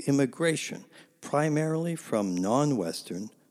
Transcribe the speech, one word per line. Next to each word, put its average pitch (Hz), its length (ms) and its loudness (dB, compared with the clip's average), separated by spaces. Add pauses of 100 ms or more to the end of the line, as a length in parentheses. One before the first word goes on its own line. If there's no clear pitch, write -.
immigration, 139 800 0 (360)
primarily 160 760 0
from 101 400 -2
non-Western, 104 960 0 (220)